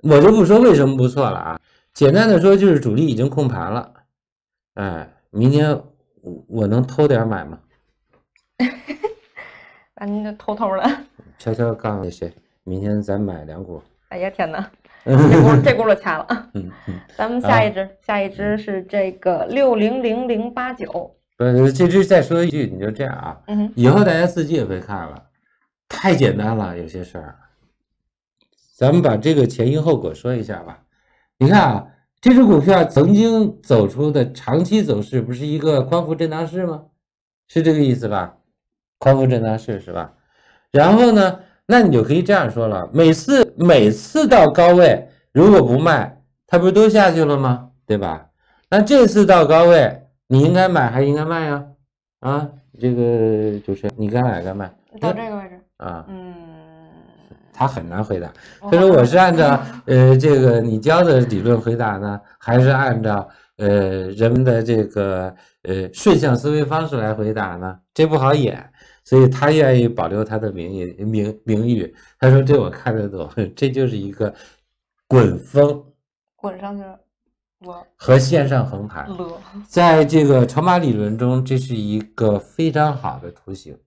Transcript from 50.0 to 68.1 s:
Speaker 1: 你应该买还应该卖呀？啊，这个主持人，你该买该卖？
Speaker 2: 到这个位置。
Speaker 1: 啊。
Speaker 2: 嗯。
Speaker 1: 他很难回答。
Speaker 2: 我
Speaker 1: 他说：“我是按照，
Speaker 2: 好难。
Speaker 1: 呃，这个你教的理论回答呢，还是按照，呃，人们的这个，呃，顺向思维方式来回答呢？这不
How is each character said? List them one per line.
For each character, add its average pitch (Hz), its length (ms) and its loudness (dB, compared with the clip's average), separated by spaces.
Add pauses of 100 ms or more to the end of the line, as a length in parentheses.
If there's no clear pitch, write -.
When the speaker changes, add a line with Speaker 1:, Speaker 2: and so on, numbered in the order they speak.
Speaker 1:
你 131 160 4
应 165 100 2
该 185 160 2
买 143 220 0
还 123 100 -2
应 143 140 0
该 151 100 -4
卖 160 220 -6
呀？ 143 180 -8 (560)
啊， 135 260 -6 (320)
这 123 160 -2
个 110 640 -2
主 101 140 -8
持 101 120 -12
人， 101 100 -6
你 107 140 -6
该 120 100 -2
买 107 220 -4
该 95 100 -10
卖？ 98 180 -12 (300)
Speaker 2:
到 214 140 -4
这 214 160 -10
个 208 60 -12
位 196 120 -16
置。 180 100 -20 (200)
Speaker 1:
啊。 170 320 -14
Speaker 2:
嗯。 180 240 -18 (1200)
Speaker 1:
他 131 80 -2
很 98 220 -8
难 92 160 -8
回 101 160 -6
答。 85 100 -14 (300)
Speaker 2:
我 202 100 -8
Speaker 1:
他 170 80 4
说 190 140 6
：“我 139 100 6
是 123 140 2
按 185 180 4
照， 147 220 2
Speaker 2:
好 - 80 -6
难。 - 220 -18
Speaker 1:
呃， 131 320 6
这 143 200 4
个 120 220 4
你 113 180 -2
教 156 240 2
的 147 180 4
理 110 200 -2
论 113 180 2
回 113 160 -4
答 110 220 -4
呢， 101 240 -8 (180)
还 120 220 0
是 127 80 4
按 131 340 -2
照， 101 240 -4 (300)
呃， 95 540 -2
人 110 200 -2
们 123 140 0
的 117 180 0
这 113 220 0
个， 95 500 -6 (280)
呃， 92 280 -8
顺 - 280 0
向 131 180 0
思 135 140 -4
维 151 120 -2
方 156 240 -4
式 143 120 -8
来 107 160 -4
回 107 180 -6
答 98 240 -8
呢？ 92 220 -14 (160)
这 160 100 0
不 156 140 -2